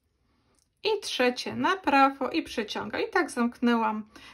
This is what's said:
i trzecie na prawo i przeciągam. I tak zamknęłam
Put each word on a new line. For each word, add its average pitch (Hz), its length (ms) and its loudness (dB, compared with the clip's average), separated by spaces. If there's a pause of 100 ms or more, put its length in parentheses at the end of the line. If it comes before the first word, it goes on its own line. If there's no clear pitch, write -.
(840)
i 427 180 0
trzecie 247 540 -2
na 311 220 0
prawo 277 520 2
i 320 140 -2
przeciągam. - 580 -6
I 466 80 -4
tak 311 220 0
zamknęłam 233 760 0 (240)